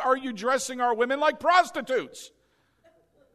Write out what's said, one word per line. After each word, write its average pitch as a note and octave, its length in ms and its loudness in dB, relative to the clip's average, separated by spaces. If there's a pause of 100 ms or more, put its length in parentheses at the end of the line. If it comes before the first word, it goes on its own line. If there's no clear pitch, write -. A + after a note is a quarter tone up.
are C4 140 2
you C4 160 -8
dressing B3 480 -2
our A#3+ 120 2
women B3 260 0
like D4+ 200 0
prostitutes?" C4 920 0 (1040)